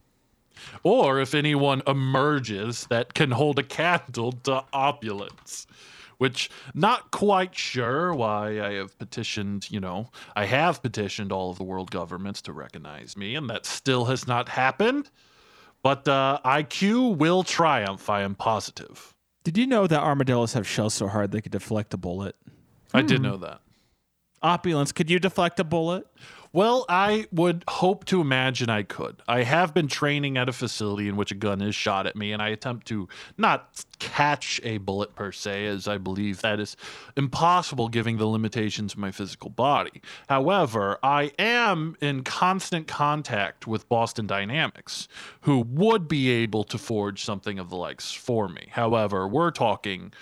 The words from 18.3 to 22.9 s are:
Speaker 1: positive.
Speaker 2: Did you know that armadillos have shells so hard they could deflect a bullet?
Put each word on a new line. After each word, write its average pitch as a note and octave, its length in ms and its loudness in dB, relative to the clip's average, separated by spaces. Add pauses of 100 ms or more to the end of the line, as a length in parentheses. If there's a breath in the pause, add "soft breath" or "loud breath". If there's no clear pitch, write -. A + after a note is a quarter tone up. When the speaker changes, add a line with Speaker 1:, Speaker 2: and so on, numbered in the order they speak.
Speaker 1:
positive. - 800 -4 (300)
Speaker 2:
Did E3+ 140 -2
you B3 100 4
know A3+ 200 4
that D#3+ 140 4
armadillos C3 520 2
have G#2+ 120 0
shells G#2+ 280 0
so G#2 160 -2
hard G#2 220 0
they G#2+ 100 -2
could - 100 -14
deflect G#2 420 -4
a - 40 -4
bullet? F#2 380 -6 (580)